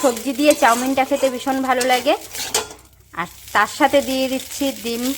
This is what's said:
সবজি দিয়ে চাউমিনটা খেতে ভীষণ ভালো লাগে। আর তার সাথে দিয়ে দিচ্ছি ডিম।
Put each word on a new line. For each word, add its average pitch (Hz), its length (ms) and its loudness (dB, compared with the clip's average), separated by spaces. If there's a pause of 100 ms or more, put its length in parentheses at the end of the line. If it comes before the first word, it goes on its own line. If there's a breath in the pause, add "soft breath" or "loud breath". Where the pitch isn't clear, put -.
সবজি 240 380 0
দিয়ে 294 220 6
চাউমিনটা 262 480 2
খেতে 269 240 2
ভীষণ 262 240 -2 (100)
ভালো 254 240 0
লাগে। 254 220 2 (1040)
আর 170 80 -6 (260)
তার 214 260 2
সাথে 285 200 4 (100)
দিয়ে 262 240 -2
দিচ্ছি 269 320 -4 (180)
ডিম। 233 200 -4 (140)